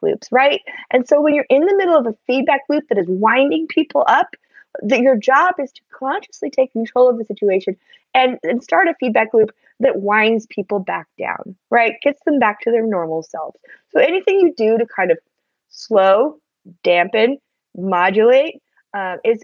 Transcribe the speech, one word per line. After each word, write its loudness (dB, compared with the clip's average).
loops, -4
right? 2
And 0
so 4
when 2
you're 0
in 4
the 2
middle 2
of 0
a -6
feedback 0
loop -2
that -2
is -2
winding 0
people -2
up, 0
that 0
your 4
job 0
is -8
to -20
consciously -8
take -2
control 0
of -2
the -10
situation -4
and, 2
and -4
start 0
a 0
feedback -2
loop 2
that 0
winds 0
people -6
back -8
down, -10
right? 2
Gets -2
them 2
back 0
to -4
their 0
normal -4
selves. -14
So 0
anything 2
you 2
do 0
to -2
kind -4
of -8
slow, 0
dampen, 0
modulate, -2
uh, -8
is, -2